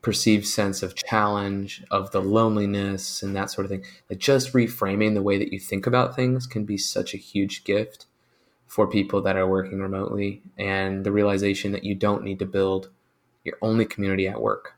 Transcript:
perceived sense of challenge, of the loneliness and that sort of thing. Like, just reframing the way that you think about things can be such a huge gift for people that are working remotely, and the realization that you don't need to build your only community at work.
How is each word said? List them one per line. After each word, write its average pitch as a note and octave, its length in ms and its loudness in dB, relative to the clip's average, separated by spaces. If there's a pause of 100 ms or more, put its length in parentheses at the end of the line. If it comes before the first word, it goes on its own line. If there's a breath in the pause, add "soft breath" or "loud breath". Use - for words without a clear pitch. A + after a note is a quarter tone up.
perceived G#2+ 460 2
sense G2 340 -2
of F#2 140 -8
challenge, G2+ 960 -2
of G2 200 0
the G2 100 2
loneliness G2+ 1000 2
and G2 140 -4
that G2 160 -4
sort G2 140 -4
of F#2+ 60 -6
thing. F#2+ 120 -6 (260 loud breath)
Like, F#2+ 100 -8
just C3 340 2
reframing G#2+ 600 2
the G#2 80 2
way G2+ 160 2
that G2+ 140 -2
you G2 80 -8
think G2 260 -4
about B2 300 2
things B2+ 320 0
can G#2+ 180 -4
be G#2 120 -4
such - 360 -4
a G2 40 -8
huge G2 460 -4
gift - 420 -2 (600)
for G#2 220 2
people G2 360 0
that F#2+ 120 2
are F#2 120 2
working F#2+ 320 0
remotely, G2 640 -4 (140)
and G2 460 -2
the G2 80 0
realization G2+ 600 2
that G2 120 -4
you G2+ 120 -2
don't G2+ 280 0
need G2 160 -6
to G2 60 -2
build F#2+ 440 0 (540)
your - 180 -8
only A2+ 220 4
community G2 440 0
at G#2 140 -4
work. - 360 -4